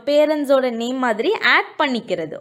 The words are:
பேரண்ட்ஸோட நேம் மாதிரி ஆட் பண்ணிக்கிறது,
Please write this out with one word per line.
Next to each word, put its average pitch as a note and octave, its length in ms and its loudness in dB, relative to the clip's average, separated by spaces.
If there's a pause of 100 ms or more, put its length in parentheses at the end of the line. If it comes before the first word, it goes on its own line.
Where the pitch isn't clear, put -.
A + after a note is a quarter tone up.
பேரண்ட்ஸோட D4 640 2
நேம் A#3+ 340 -4
மாதிரி A#3 260 0 (220)
ஆட் F4 260 2
பண்ணிக்கிறது, G3+ 640 -4